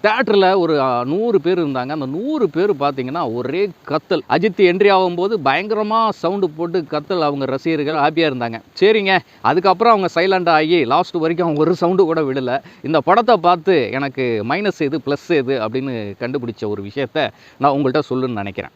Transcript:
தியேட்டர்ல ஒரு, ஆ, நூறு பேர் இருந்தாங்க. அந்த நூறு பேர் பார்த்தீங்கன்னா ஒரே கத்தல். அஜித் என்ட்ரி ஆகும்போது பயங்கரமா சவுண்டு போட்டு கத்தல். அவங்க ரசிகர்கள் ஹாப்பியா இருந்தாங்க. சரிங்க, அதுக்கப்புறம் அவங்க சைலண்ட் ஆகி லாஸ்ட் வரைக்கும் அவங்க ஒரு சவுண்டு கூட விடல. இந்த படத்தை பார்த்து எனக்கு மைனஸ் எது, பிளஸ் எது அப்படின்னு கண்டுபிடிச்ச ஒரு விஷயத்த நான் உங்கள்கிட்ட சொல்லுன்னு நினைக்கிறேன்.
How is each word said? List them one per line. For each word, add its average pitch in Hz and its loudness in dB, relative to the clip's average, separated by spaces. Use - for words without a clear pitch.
தியேட்டர்ல 202 2
ஒரு, 160 2
ஆ, 123 0
நூறு 196 0
பேர் 175 0
இருந்தாங்க. 131 -4
அந்த 147 -6
நூறு 214 -2
பேர் 190 0
பார்த்தீங்கன்னா 135 -4
ஒரே 147 -4
கத்தல். 156 -2
அஜித் 180 0
என்ட்ரி 190 4
ஆகும்போது 185 2
பயங்கரமா 214 0
சவுண்டு 190 -2
போட்டு 170 -4
கத்தல். 156 -4
அவங்க 143 -2
ரசிகர்கள் 151 -2
ஹாப்பியா 156 2
இருந்தாங்க. 117 -6
சரிங்க, 196 4
அதுக்கப்புறம் 185 4
அவங்க 190 2
சைலண்ட் 185 2
ஆகி 156 4
லாஸ்ட் 147 0
வரைக்கும் 165 0
அவங்க 156 2
ஒரு 175 2
சவுண்டு 185 2
கூட 160 0
விடல. 135 -2
இந்த 156 0
படத்தை 220 4
பார்த்து 165 2
எனக்கு 127 -2
மைனஸ் 185 -2
எது, 147 -2
பிளஸ் 139 -4
எது 131 0
அப்படின்னு 117 -6
கண்டுபிடிச்ச 120 -6
ஒரு 101 -6
விஷயத்த 127 -4
நான் 139 2
உங்கள்கிட்ட 139 0
சொல்லுன்னு 127 -2
நினைக்கிறேன். 98 -8